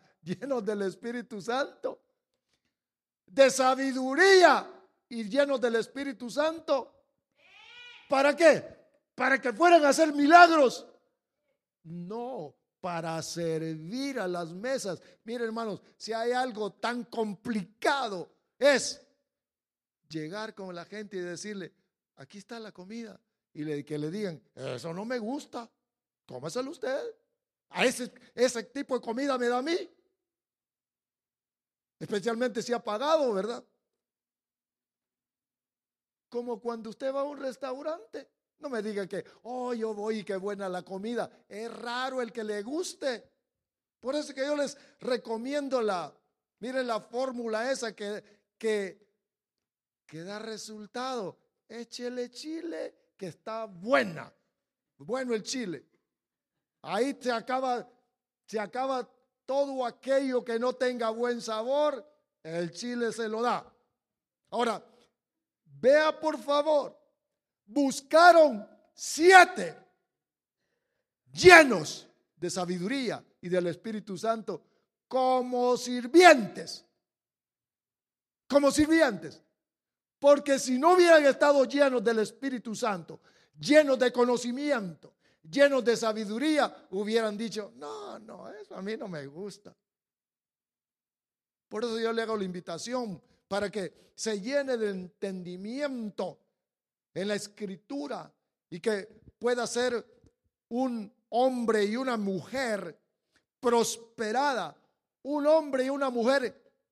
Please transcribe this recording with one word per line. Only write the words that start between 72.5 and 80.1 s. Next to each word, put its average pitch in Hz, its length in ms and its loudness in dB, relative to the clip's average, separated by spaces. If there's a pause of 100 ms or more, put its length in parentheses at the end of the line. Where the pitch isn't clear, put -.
y 180 80 -8
del 175 180 0
Espíritu 202 500 -8
Santo 214 460 -6 (440)
como 247 680 2
sirvientes, 247 1080 4 (1600)
como 277 240 6
sirvientes. 294 680 2 (760)